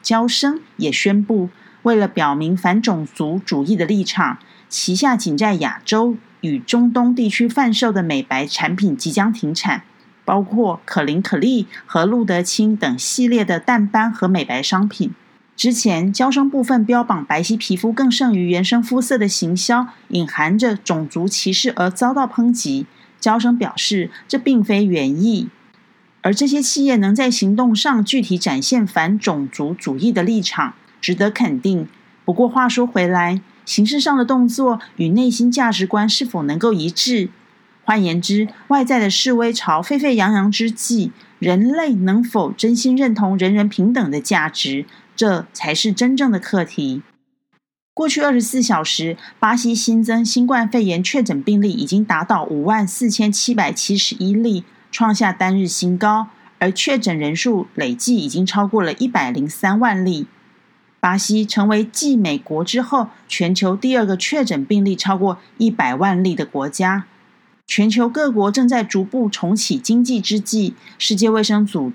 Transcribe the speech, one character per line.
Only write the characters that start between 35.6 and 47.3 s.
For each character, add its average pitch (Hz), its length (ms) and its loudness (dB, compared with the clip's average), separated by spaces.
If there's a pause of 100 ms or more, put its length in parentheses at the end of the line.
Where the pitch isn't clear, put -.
值 185 140 0
观 208 240 0
是 254 160 -2
否 185 160 -6
能 147 160 -2
够 226 160 2
一 165 160 -2
致？ 208 400 -2 (540)
换 214 200 2
言 170 160 0
之， 202 280 0 (220)
外 277 140 2
在 254 140 0
的 202 140 2
示 254 220 0
威 233 200 2
潮 160 260 0
沸 277 200 -2
沸 269 160 2
扬 208 180 2
扬 202 160 2
之 226 220 0
际， 226 400 -2 (260)
人 185 340 2
类 302 220 0
能 190 300 2
否 214 280 -2
真 226 240 0
心 254 200 0
认 262 180 2
同 196 240 0
人 185 160 2
人 208 160 2
平 202 240 2
等 233 160 0
的 147 100 -2
价 156 300 -2
值？ 139 360 -6 (280)
这 180 400 0
才 156 220 -6
是 214 180 0
真 247 240 0
正 269 140 2
的 190 80 0
课 180 260 -2
题。 139 380 -6 (920)